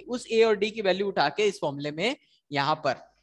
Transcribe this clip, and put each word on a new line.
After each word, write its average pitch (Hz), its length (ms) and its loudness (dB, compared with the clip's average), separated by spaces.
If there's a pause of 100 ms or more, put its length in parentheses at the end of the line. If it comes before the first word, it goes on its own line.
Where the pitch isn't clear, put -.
उस 240 200 -6
A 226 180 6
और 214 120 2
D 214 120 0
की 220 100 -10
वैल्यू 190 260 0
उठा 180 220 2
के 208 180 0
इस 190 140 -2
फॉर्मूले 143 300 -4
में, 196 240 -2 (360)
यहाँ 143 260 2
पर - 260 -2 (180)